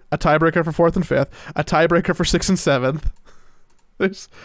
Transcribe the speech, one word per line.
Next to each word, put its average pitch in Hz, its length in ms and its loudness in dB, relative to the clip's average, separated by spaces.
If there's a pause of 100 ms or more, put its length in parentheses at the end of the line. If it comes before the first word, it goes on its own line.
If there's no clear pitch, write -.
(120)
a - 60 -2
tiebreaker 160 460 2
for 160 80 -4
fourth 170 240 2
and 180 100 -2
fifth, 139 240 -2 (260)
a 156 100 -2
tiebreaker 170 500 2
for 175 80 -2
sixth - 260 0
and 185 80 2
seventh. 139 540 0 (840)
There's, 190 320 -4 (160)